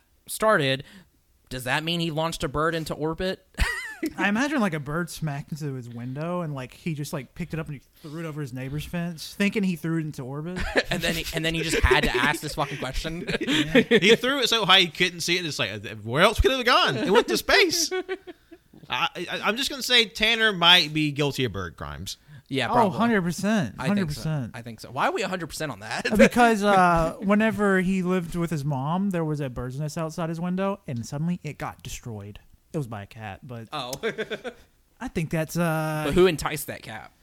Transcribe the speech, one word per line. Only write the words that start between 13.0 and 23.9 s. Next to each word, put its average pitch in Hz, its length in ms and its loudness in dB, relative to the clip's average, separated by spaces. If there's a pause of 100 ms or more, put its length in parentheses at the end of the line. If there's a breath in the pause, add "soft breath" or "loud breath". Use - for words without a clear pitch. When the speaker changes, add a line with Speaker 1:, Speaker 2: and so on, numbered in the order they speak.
Speaker 1:
<laughs> - 80 -4
Speaker 2:
Yeah. 269 400 4 (180)
Speaker 3:
He 214 160 8
threw 269 240 0
it 226 100 0
so 220 160 2
high 190 160 8
he 175 60 2
couldn't 175 340 -2
see 175 160 0
it. 180 80 -4
It's 147 140 -6
like, 104 260 -4 (180)
"Where 120 200 0
else 226 160 4
could 277 120 4
it 269 60 2
have 247 80 -2
gone? 277 320 4
It 247 140 -2
went 233 180 6
to 220 80 2
space." 339 600 2
Speaker 1:
<laughs> - 920 -12
Speaker 3:
I, 135 260 0
I, 175 300 -6
I'm 208 120 2
just 269 120 -2
gonna 277 120 -6
say 233 240 6
Tanner 220 460 2
might 170 420 6
be 151 180 0
guilty 139 340 0
of 101 80 -4
bird 90 240 -8
crimes. 73 400 -10 (320 soft breath)
Speaker 1:
Yeah, 131 200 -2
Speaker 2:
Oh, 208 40 0
Speaker 1:
probably. 220 260 4
Speaker 2:
hundred 226 240 4
percent, 180 560 0
Speaker 1:
I 127 60 -6
think - 20 2
so. - 0 -
Speaker 2:
hundred 196 200 2